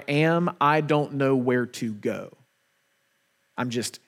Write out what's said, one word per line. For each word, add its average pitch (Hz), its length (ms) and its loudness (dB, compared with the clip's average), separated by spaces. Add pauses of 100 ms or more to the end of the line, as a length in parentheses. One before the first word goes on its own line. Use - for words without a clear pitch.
am. 160 520 2
I 147 200 4
don't 147 340 0
know 135 220 2
where 123 300 0
to 117 260 -6
go. 101 440 -8 (1200)
I'm 123 140 -6
just 117 380 -6